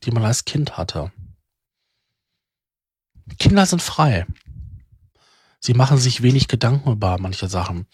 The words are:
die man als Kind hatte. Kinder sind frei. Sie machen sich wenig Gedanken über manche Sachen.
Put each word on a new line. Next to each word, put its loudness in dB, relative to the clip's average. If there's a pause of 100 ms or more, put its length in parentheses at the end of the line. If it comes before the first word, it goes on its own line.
die -6
man 0
als -2
Kind -4
hatte. -8 (2250)
Kinder 4
sind -2
frei. 0 (1300)
Sie 2
machen 4
sich 0
wenig 4
Gedanken 0
über -2
manche -6
Sachen. -4